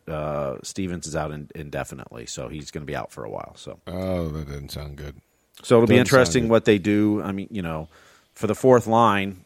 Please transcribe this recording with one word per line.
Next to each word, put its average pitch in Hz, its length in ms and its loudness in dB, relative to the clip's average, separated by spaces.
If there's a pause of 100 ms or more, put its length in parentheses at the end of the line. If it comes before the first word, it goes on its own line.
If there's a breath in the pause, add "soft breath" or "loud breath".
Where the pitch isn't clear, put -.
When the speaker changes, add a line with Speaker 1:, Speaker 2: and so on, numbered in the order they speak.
Speaker 1:
uh, 76 560 -6
Stevens 87 420 -8
is 78 100 -10
out 76 160 -4
in-, 73 220 -12
indefinitely, 69 720 -12
so 64 240 -12
he's 73 220 -12
gonna 80 160 -10
be 71 80 -8
out - 160 -10
for - 140 -14
a 53 40 -12
while. - 280 -12
So. - 280 -16
Speaker 2:
Oh, 90 440 -4
that 76 180 -8
doesn't 71 240 -12
sound 73 240 -12
good. 71 200 -14 (460)
Speaker 1:
So - 160 4
it'll 117 100 6
be 117 80 6
Speaker 2:
Doesn't 123 120 6
sound 135 140 6
Speaker 1:
interesting 123 240 2
Speaker 2:
good. 113 60 -2
Speaker 1:
what 113 140 4
they 104 140 6
do. 104 420 2
I 90 100 -6
mean, 98 200 -6
you 101 100 -6
know, 80 260 -6 (460 soft breath)
for - 140 -6
the 101 80 0
fourth 127 320 6
line, 101 580 2